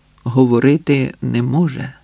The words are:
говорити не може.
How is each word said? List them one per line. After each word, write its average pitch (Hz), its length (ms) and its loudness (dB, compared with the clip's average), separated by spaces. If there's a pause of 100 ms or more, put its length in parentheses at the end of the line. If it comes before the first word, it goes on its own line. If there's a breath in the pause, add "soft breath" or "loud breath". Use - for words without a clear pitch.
(240)
говорити 131 1000 2
не 120 200 -2
може. 131 520 -2 (100)